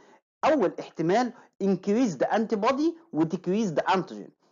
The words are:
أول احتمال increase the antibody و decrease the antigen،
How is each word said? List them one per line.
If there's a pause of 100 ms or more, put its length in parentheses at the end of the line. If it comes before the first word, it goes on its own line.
(460)
أول
احتمال (300)
increase (120)
the
antibody (200)
و
decrease
the
antigen، (220)